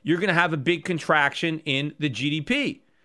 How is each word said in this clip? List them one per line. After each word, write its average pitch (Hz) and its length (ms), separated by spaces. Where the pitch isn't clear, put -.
you're 165 180
gonna 190 140
have 165 200
a 160 40
big 160 280
contraction 160 800
in 143 340
the 147 100
G 123 200
D 156 120
P. 247 400